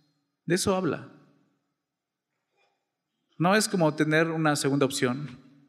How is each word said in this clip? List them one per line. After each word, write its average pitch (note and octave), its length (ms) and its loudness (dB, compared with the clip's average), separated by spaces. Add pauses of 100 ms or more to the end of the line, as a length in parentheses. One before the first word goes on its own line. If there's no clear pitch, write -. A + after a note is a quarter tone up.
(460)
De D#3+ 80 0
eso F#3 220 0
habla. F#3 340 -4 (2250)
No F3+ 200 2
es G#3+ 120 0
como D#3+ 280 2
tener D#3 340 2
una D#3+ 240 0
segunda C#3 320 0
opción. - 540 -4 (280)